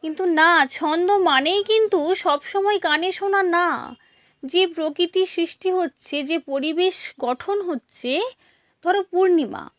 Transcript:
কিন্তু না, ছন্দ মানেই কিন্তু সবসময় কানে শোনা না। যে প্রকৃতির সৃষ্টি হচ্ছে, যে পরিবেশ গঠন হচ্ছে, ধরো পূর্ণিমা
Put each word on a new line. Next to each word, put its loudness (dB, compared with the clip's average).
কিন্তু -4
না, 6
ছন্দ 0
মানেই 2
কিন্তু 2
সবসময় 0
কানে 0
শোনা 0
না। -2
যে 0
প্রকৃতির -2
সৃষ্টি -4
হচ্ছে, -4
যে -2
পরিবেশ -2
গঠন -4
হচ্ছে, -6
ধরো 0
পূর্ণিমা 0